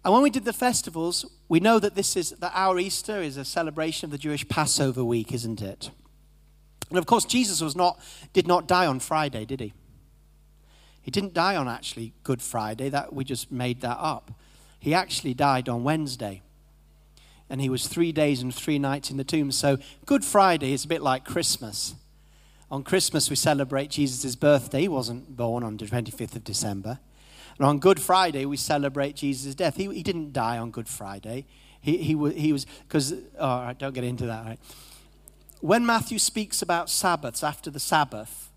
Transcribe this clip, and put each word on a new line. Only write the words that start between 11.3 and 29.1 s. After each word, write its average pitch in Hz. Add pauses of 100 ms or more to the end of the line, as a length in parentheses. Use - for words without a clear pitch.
die 175
on 139
actually 117 (100)
Good 127
Friday. 110
That, 139
we 135
just 131
made 123
that 120
up. 151 (480)
He 143
actually 180
died 131
on 120
Wednesday. 127 (1040)
And 131
he 135
was 127
three 170
days 147
and 127
three 147
nights 139
in 139
the 135
tomb. 143
So 139 (260)
Good 277
Friday 170
is 135
a 147
bit 165
like 131
Christmas. - (760)
On 139
Christmas, -
we 147
celebrate 139
Jesus' 131
birthday. 143
He 196
wasn't 127
born 120
on 107
the 107
twenty-fifth 113
of 113
December. 104 (600)
And 139
on 147
Good 180
Friday, 170
we 139
celebrate 143